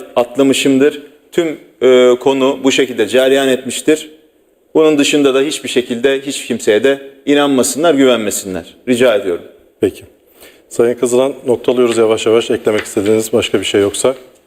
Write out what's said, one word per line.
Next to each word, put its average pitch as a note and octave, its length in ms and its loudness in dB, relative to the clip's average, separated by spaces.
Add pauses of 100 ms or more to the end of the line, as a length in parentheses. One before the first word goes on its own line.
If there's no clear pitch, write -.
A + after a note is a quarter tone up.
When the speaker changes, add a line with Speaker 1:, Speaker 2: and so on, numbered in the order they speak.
(160)
Speaker 1:
atlamışımdır. C3+ 840 0 (300)
Tüm, E3 240 -2 (260)
e, B2+ 380 6
konu C3+ 440 0
bu C3+ 80 2
şekilde A#2 360 -2
cereyan C3+ 400 2
etmiştir. B2+ 600 -2 (640)
Bunun D#3 240 4
dışında C#3 360 2
da C3+ 60 2
hiçbir C#3+ 280 -4
şekilde B2+ 520 -2
hiç C#3 260 -10
kimseye A2 380 0
de C#3 140 0 (280)
inanmasınlar, C#3+ 680 0
güvenmesinler. G#2+ 840 -2 (120)
Rica B2 260 2
ediyorum. F#2+ 300 -4 (360)
Speaker 2:
Peki. - 240 -4 (640)
Sayın A#2+ 260 0
Kızılan, B2+ 380 0 (140)
noktalıyoruz A#2+ 520 0
yavaş A2 280 0
yavaş. A2+ 240 2
Eklemek G#2+ 300 -2
istediğiniz A2 520 -2
başka G#2+ 280 -2
bir F#2+ 40 -6
şey - 160 0
yoksa. G2+ 340 0 (320)